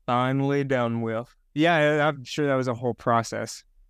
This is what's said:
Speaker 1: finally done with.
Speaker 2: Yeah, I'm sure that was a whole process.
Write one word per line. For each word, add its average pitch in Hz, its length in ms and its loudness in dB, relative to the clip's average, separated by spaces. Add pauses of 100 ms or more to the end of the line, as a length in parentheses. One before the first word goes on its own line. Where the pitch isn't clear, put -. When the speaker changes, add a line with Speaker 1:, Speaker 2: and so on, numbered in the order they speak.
Speaker 1:
finally 139 580 0
done 120 380 0
with. 113 340 -6 (200)
Speaker 2:
Yeah, 151 520 4
I'm 143 160 -4
sure 147 220 -4
that 139 100 2
was 131 120 0
a 123 80 -2
whole 120 180 -2
process. 113 680 -2 (260)